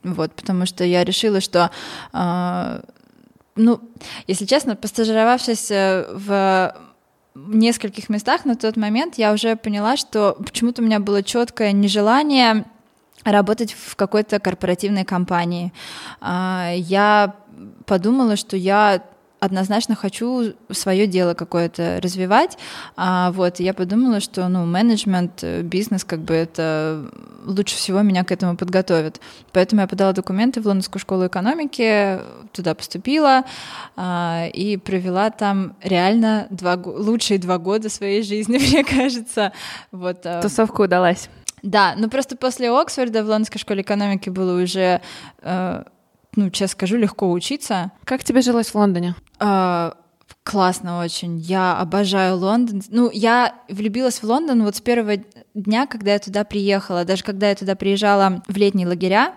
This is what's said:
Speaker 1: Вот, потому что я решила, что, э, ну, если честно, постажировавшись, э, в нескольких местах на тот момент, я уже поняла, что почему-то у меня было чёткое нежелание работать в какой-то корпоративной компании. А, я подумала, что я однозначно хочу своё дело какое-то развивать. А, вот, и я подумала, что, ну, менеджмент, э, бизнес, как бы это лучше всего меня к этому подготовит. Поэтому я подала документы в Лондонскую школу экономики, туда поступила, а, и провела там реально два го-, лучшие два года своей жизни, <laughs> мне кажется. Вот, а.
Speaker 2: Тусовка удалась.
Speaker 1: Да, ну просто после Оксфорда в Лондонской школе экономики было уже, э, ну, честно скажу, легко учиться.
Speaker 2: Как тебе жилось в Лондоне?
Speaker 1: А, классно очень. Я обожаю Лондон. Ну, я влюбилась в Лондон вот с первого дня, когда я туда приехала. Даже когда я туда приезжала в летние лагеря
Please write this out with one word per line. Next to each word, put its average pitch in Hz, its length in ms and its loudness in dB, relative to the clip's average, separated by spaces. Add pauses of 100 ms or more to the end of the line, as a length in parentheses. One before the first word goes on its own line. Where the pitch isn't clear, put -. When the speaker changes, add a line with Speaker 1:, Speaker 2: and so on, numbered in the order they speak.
Speaker 1:
Вот, 165 300 -4
потому 185 320 -2
что 180 180 -4
я 175 200 4
решила, 196 380 0
что, 175 300 2 (420)
э, 180 680 -2 (760)
ну, 226 260 4 (460)
если 190 180 -2
честно, 269 300 2
постажировавшись, 220 960 0
э, 190 340 2 (140)
в 196 540 2 (640)
нескольких 214 720 0
местах 240 360 0
на 240 100 0
тот 220 220 -2
момент, 220 400 -2
я 214 160 4
уже 226 220 0
поняла, 214 420 -2
что 208 420 0
почему-то 240 420 -2
у 226 40 2
меня 214 140 4
было 202 240 0
чёткое 240 480 0
нежелание 220 920 4 (580)
работать 208 500 2
в - 220 -16
какой-то 208 440 0
корпоративной 185 680 -2
компании. 175 680 -2 (500)
А, 180 540 -4
я 196 600 4 (500)
подумала, 214 500 2
что - 220 -6
я 196 460 2 (380)
однозначно 196 540 0
хочу 233 580 -4 (160)
своё 196 380 2
дело 180 260 2
какое-то 175 680 -2
развивать. 185 540 0 (400)
А, 180 340 2
вот, 180 300 0
и - 20 0
я 190 100 0
подумала, 208 460 0
что, 185 300 -4
ну, 180 160 0
менеджмент, 185 800 2
э, 170 180 -4
бизнес, 185 420 -2
как 165 160 -6
бы 165 140 -4
это 160 760 -2 (360)
лучше 196 320 -2
всего 190 240 0
меня 185 240 2
к 185 80 -2
этому 175 240 -2
подготовит. 180 640 0 (320)
Поэтому - 280 4
я 185 60 0
подала 196 240 2
документы 196 480 0
в 214 80 -6
Лондонскую 190 320 -2
школу 185 280 -2
экономики, 214 920 0 (320)
туда 180 240 -4
поступила, 262 680 2 (520)
а, 175 580 -2
и 202 220 -2
провела 185 540 -2
там 196 540 -2
реально 208 640 2
два 180 260 0
го-, 180 160 -10
лучшие 214 480 0
два 180 200 0
года 208 280 -2
своей 202 360 -2
жизни, 214 340 -2
<laughs> 269 140 4
мне 285 120 4
кажется. 247 680 -2 (400)
Вот, 180 320 -8
а. 170 160 -4
Speaker 2:
Тусовка 214 400 0
удалась. 180 480 2 (340)
Speaker 1:
Да, 196 340 4
ну 220 120 0
просто 262 260 -4
после 247 360 -2
Оксфорда 240 520 0
в 214 40 -2
Лондонской 214 320 -2
школе 196 220 -4
экономики 202 480 -2
было 180 320 0
уже, 180 400 2 (400)
э, 185 420 -4 (520)
ну, 202 160 2
честно 196 160 -2
скажу, 196 300 -2
легко 202 340 0
учиться. 185 600 -4 (140)
Speaker 2:
Как 262 180 -4
тебе 254 180 4
жилось 233 260 0
в - 80 -12
Лондоне? 180 400 2 (240)
Speaker 1:
А, 185 560 0 (480)
классно 180 600 0
очень. 170 340 -6
Я 180 400 0
обожаю 185 600 0
Лондон. 208 520 0
Ну, 240 220 2
я 233 440 2 (120)
влюбилась 220 540 -2
в - 20 -10
Лондон 247 400 2
вот 208 120 0
с - 60 -10
первого 226 360 0 (360)
дня, 214 340 0
когда 202 260 -2
я 202 60 2
туда 202 260 -4
приехала. 196 580 -2
Даже 185 200 -2
когда 202 260 0
я 196 60 2
туда 196 200 -4
приезжала 196 720 2
в 190 80 -6
летние 196 320 2
лагеря 185 500 2